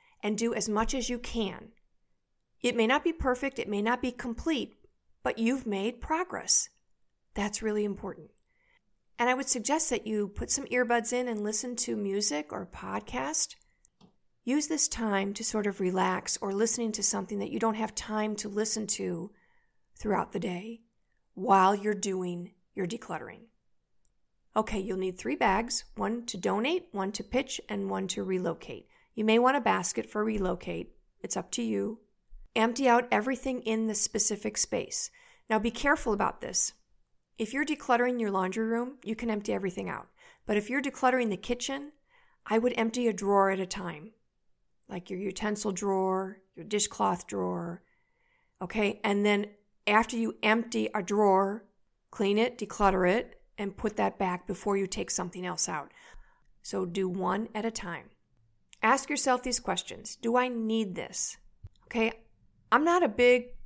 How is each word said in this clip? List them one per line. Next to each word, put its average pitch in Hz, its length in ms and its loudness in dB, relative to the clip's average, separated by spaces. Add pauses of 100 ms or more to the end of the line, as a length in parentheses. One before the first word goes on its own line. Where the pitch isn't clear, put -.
(220)
and 208 160 0
do 233 160 2
as 220 140 -2
much 220 260 0
as 247 160 -2
you 247 80 -2
can. 226 540 -6 (920)
It 240 160 2
may 220 100 6
not 277 160 4
be 339 80 2
perfect, 269 480 0
it - 80 -6
may 202 140 0
not 240 200 0
be 254 100 0
complete, 254 640 -4 (440)
but - 160 -2
you've 240 300 0
made 208 320 -2
progress. - 680 -2 (640)
That's 208 280 -4
really 214 220 0
important. 196 480 -6 (880)
And 240 100 4
I 254 40 6
would 269 160 0
suggest 269 400 0
that 226 180 -2
you 208 220 0
put - 200 -6
some - 160 0
earbuds 240 460 2
in 247 160 0
and 214 160 -4
listen 220 340 -2
to 226 200 -2
music 202 560 -2
or 196 120 -6
podcast. 214 920 -6 (880)
Use 294 220 0
this 302 200 2
time 202 460 0
to 226 100 -8
sort 214 240 -2
of 196 140 -4
relax 185 600 0
or 196 120 -4
listening 226 400 0
to 208 100 -4
something 202 360 0
that 196 120 -4
you - 80 -4
don't 220 160 2
have 220 200 -4
time 214 420 -2
to 208 100 -6
listen 214 400 -2
to 180 440 -4 (680)
throughout 202 320 0
the 190 80 -4
day 190 420 -6 (520)
while 196 420 6
you're 208 180 0
doing 185 600 -2 (200)
your 185 140 -2
decluttering. 165 540 -10 (1120)
Okay, 214 240 0
you'll 185 180 -4
need 185 200 -4
three 262 180 -4
bags, 233 480 0 (120)
one 220 320 -4
to - 100 -8
donate, 220 540 0
one 196 200 -4
to - 120 -6
pitch, - 440 -4
and 196 220 -4
one 190 200 -2
to 202 140 -4
relocate. 180 640 -4 (280)
You 214 100 -2
may 220 120 6
want 254 200 6
a 262 40 -2
basket 196 480 0
for 214 140 -2
relocate. 185 720 -4 (260)
It's 185 160 -6
up 180 140 -6
to 247 100 -2
you. 214 380 -2 (560)
Empty 240 320 2
out 240 220 6
everything 247 520 0
in 220 260 0
the 214 80 0
specific 208 600 0
space. - 520 -2 (400)
Now 220 80 4
be 220 140 0
careful 285 420 2
about 202 280 -2
this. - 320 -2 (680)
If 220 120 -4
you're 277 140 0
decluttering 247 540 2
your 220 100 0
laundry 190 360 0
room, 240 380 -2
you 220 120 -4
can 233 160 -2
empty 208 220 -2
everything 190 360 -4
out. - 180 -8 (380)
But 208 120 0
if 208 120 -2
you're 269 120 0
decluttering 254 500 2
the 185 60 -2
kitchen, 269 560 -6 (520)
I 220 140 2
would 247 180 2
empty 233 300 0
a 220 60 2
drawer 196 360 4
at 190 100 0
a 185 60 -2
time, 180 460 -10 (760)
like 185 220 -10
your 185 100 -6
utensil 208 520 -2
drawer, 190 680 0 (140)
your 165 100 -12
dishcloth 202 600 0
drawer, 180 560 -4 (800)
okay? 208 420 0
And 202 220 4
then 208 220 4 (400)
after 220 280 4
you 226 280 0
empty 226 500 2
a 214 80 -2
drawer, 196 640 4 (460)
clean 202 260 2
it, 240 220 2
declutter 185 500 4
it, 226 300 0 (180)
and 202 200 -6
put 208 200 -4
that 196 220 0
back 180 260 -2
before 196 320 -2
you 196 80 0
take 190 240 -4
something 180 360 -4
else 170 220 -2
out. 151 240 -6 (720)
So 190 240 -4
do 185 240 -2
one 190 460 -2
at 214 100 -2
a 226 60 -2
time. 175 400 -10 (720)
Ask 247 260 4
yourself 254 320 2
these 247 180 0
questions. - 560 -6
Do 233 220 0
I 254 120 2
need 220 460 0
this? - 420 -6 (480)
Okay, 226 260 0 (600)
I'm 254 120 6
not 339 200 6
a 294 40 6
big 247 420 6 (160)